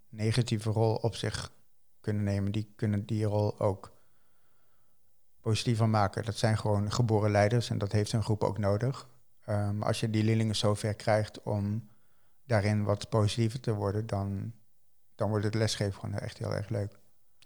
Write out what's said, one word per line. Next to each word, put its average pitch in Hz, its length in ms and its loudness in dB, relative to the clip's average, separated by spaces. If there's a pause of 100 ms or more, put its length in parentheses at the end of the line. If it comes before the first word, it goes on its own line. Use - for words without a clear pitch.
negatieve 110 600 0
rol 110 260 2
op 113 200 -2
zich - 360 -6 (480)
kunnen 104 240 -2
nemen, 101 280 0
die 104 240 -4
kunnen 104 300 -2
die 110 200 -2
rol 104 340 0
ook 95 320 0 (1500)
positiever 113 480 2
maken. 104 360 2
Dat 104 120 -6
zijn 110 200 2
gewoon 104 340 0
geboren 110 400 2
leiders 104 380 4
en 110 80 -2
dat 104 140 -2
heeft 104 200 2
een 113 120 0
groep 104 200 -2
ook 98 140 0
nodig. 104 520 -2 (320)
Ehm, 104 400 -2
als 110 180 0
je 113 100 -2
die 107 140 2
leerlingen 110 320 2
zover 104 380 0
krijgt 107 500 0
om 104 460 -4 (540)
daarin 104 400 2
wat 104 260 -2
positiever 113 500 0
te 117 140 -2
worden, 104 340 -2
dan, 98 460 -4 (640)
dan 104 140 -2
wordt 107 160 0
het 107 100 -2
lesgeven 107 440 0
gewoon 101 200 -6
echt - 180 -8
heel 104 180 -4
erg 101 140 -6
leuk. 104 300 -6 (460)